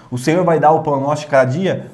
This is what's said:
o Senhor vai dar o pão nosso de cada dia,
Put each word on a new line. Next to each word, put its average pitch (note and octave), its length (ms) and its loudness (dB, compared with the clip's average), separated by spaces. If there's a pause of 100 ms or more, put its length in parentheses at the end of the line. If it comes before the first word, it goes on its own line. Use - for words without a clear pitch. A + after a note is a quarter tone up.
(120)
o B2 60 -6
Senhor D#3 260 0
vai E3 160 2
dar D3 120 4
o D#3+ 120 2
pão C#3+ 160 -2
nosso D3 220 -4
de - 60 -14
cada C3 220 2
dia, E3 440 -4